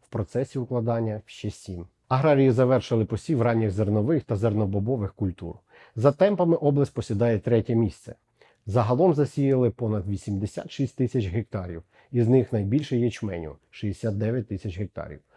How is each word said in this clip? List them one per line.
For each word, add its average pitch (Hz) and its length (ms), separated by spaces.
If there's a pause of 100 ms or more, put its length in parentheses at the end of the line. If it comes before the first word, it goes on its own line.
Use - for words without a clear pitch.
В - 60
процесі 123 520
укладання 117 640
ще - 240
сім. 87 360 (220)
Аграрії 135 440
завершили 123 540
посів 120 360
ранніх 113 300
зернових 107 520
та 113 120
зернобобових 104 800
культур. 85 420 (400)
За 117 160
темпами 175 440
область 143 380
посідає 113 460
третє 117 360
місце. 113 400 (500)
Загалом 123 480
засіяли 139 560
понад 107 380
вісімдесят 101 640
шість - 260
тисяч 120 300
гектарів, 90 560 (280)
із 120 160
них 123 260
найбільше 120 440
ячменю — 92 580 (140)
шістдесят 104 480
дев'ять 107 300
тисяч 92 320
гектарів. 76 400 (180)